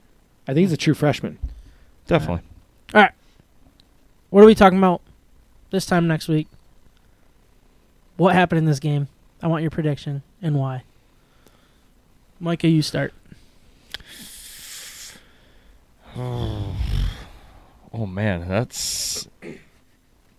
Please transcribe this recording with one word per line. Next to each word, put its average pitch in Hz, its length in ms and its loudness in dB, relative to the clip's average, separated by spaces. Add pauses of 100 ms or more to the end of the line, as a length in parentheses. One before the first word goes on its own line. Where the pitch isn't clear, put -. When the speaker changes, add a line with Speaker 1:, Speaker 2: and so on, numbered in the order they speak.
(480)
Speaker 1:
I 135 60 -6
think 165 100 4
he's 185 80 0
a 143 60 -2
true 151 160 0
freshman. - 440 -2 (680)
Speaker 2:
Definitely. 147 340 -2 (540)
Speaker 3:
All 214 80 8
right. 185 100 4 (1160)
What 202 120 8
are 214 40 12
we 220 80 10
talking 190 240 6
about 185 240 2 (680)
this 190 120 -2
time 170 240 0
next 156 180 -4
week? 156 220 -2 (1700)
What 175 180 2
happened 175 260 2
in 160 40 0
this 147 160 0
game? 147 280 -2 (340)
I 170 60 -2
want 160 120 0
your 160 100 -2
prediction 147 520 -4 (180)
and 151 180 -2
why. 131 260 -6 (1600)
Micah, 170 280 -2
you 160 120 4
start. 147 380 -6
Speaker 2:
<sighs> - 60 -20 (3000)
Oh, 110 1900 -8
man, 95 420 -4
that's - 760 -6 (1120)